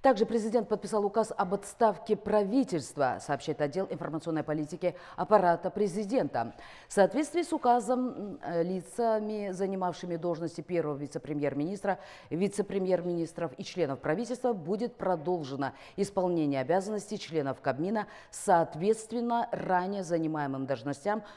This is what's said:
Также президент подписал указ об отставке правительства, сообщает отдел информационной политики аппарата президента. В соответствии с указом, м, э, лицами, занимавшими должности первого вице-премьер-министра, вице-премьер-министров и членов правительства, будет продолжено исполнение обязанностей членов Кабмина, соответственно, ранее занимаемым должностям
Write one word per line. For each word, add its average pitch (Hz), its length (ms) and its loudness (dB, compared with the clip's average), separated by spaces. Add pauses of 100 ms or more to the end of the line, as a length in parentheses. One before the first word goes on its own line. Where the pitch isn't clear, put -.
Также 226 240 6
президент 220 420 0
подписал 208 380 0
указ 208 300 0
об 196 180 0
отставке 214 640 2
правительства, 190 1040 2
сообщает 147 400 -2
отдел 151 280 0
информационной 156 540 -4
политики 156 540 -2 (180)
аппарата 180 560 4
президента. 196 840 0 (340)
В - 40 -16
соответствии 226 500 4
с 294 100 -4
указом, 247 560 2
м, 202 340 -8
э, 170 220 0
лицами, 208 880 -2
занимавшими 185 640 -2
должности 165 440 -2
первого 160 360 -2
вице-премьер-министра, 147 1040 -2 (300)
вице-премьер-министров 175 1300 0
и 196 60 -12
членов 139 380 -2
правительства, 233 520 -2
будет 196 440 -4
продолжено 147 760 -2 (240)
исполнение 175 640 2
обязанностей 196 540 0
членов 143 440 -2
Кабмина, 175 480 -2 (240)
соответственно, 220 1200 2
ранее 185 500 0
занимаемым 151 640 -2
должностям 143 560 -2 (140)